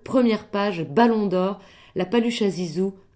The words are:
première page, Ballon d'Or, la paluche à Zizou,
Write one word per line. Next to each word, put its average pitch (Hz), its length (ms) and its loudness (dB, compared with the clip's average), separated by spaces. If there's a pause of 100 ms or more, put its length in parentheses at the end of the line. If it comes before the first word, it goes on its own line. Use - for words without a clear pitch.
première 233 440 2
page, 202 360 -2
Ballon 214 420 2
d'Or, 185 320 0 (380)
la 185 100 -2
paluche 233 340 0
à 208 80 2
Zizou, 180 460 -4 (220)